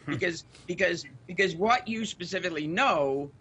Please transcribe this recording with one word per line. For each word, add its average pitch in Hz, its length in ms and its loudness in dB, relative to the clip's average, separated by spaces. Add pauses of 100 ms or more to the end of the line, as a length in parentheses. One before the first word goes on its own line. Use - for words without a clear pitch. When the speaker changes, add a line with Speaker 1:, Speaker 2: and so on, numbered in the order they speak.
Speaker 1:
Hmm. 147 60 -4
Speaker 2:
because, 165 320 -2 (220)
because, 175 400 0 (220)
because 180 280 0
what 240 320 2
you 226 180 -2
specifically 175 640 -4
know 151 720 2